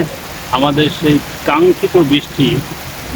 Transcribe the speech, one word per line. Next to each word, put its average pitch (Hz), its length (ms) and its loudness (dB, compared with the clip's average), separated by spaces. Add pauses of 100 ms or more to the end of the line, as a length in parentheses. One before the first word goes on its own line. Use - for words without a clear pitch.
(560)
আমাদের 143 300 2 (120)
সেই 151 180 4 (320)
কাঙ্ক্ষিত 170 460 2 (160)
বৃষ্টি 143 360 0 (680)